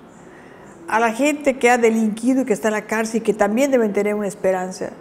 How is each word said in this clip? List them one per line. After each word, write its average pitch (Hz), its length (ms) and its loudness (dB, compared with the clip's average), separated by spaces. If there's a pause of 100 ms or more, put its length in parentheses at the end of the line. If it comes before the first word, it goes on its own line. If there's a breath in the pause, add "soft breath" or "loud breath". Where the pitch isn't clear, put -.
(880 loud breath)
a 214 120 0
la 226 140 2
gente 285 440 0
que 240 120 4
ha 247 80 4
delinquido 226 640 2
y 254 40 -2
que 240 80 0
está 202 160 -2
en 214 60 -2
la 208 100 -6
cárcel 220 320 -2
y 220 60 -4
que 208 100 2
también 214 380 2
deben 226 220 2
tener 208 220 0
una 208 120 -4
esperanza. 185 640 -4 (120)